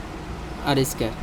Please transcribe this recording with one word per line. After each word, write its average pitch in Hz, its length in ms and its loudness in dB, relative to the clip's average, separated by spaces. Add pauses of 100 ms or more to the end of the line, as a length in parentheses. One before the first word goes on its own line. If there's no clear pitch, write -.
(640)
আর 135 200 6
স্কয়ার, 113 260 0 (120)